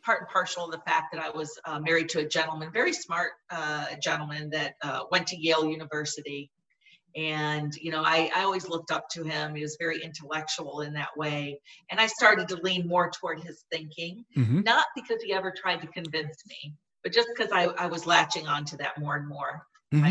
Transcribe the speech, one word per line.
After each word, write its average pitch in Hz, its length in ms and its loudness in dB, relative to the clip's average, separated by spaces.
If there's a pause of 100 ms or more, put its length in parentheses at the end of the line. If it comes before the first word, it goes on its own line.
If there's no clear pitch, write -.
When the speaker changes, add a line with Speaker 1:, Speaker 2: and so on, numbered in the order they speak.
Speaker 1:
part 196 160 4
and 180 80 -12
partial 175 360 -2
of 165 60 -10
the 160 160 -8
fact 160 260 2
that 165 100 -6
I 156 60 -4
was, 151 360 -6
uh, 160 160 -4
married 165 300 2
to 165 100 2
a 151 80 0
gentleman, 160 440 -2
very 330 200 2
smart, 170 400 -4 (180)
uh, 151 360 -2 (140)
gentleman 151 500 -2
that, 147 320 -2
uh, - 180 -4 (100)
went 180 180 2
to 180 80 -6
Yale 156 320 4
University. 151 840 -6 (640)
And, 151 600 -2
you 165 140 -6
know, 156 140 0
I, 160 300 4
I 190 100 4
always 185 240 0
looked 165 240 -4
up - 180 -2
to 165 140 -6
him. 151 320 -2
He 147 60 -4
was 151 160 -6
very 160 240 -2
intellectual 151 800 -6
in 147 120 -6
that 147 220 -6
way. 147 440 -4 (300)
And 208 100 0
I 220 60 8
started 202 420 6
to 185 140 -4
lean 180 240 0
more 175 240 4
toward 160 320 -6
his 165 300 -16
thinking, 170 520 -8 (120)
Speaker 2:
Mm-hmm. 131 240 6
Speaker 1:
not 233 340 4
because 233 280 -4
he 196 100 -2
ever 190 180 0
tried 175 300 -2
to 156 80 -10
convince 156 580 -6
me, - 280 -14 (280)
but - 100 -4
just - 240 6
'cause - 160 0
I, 175 120 6
I 175 220 0
was 165 200 -4
latching 165 400 4
on 151 200 0
to 147 100 -10
that - 220 -6
more 147 180 -2
and 147 120 -6
more, 143 380 -6 (240)
my 147 80 6 (120)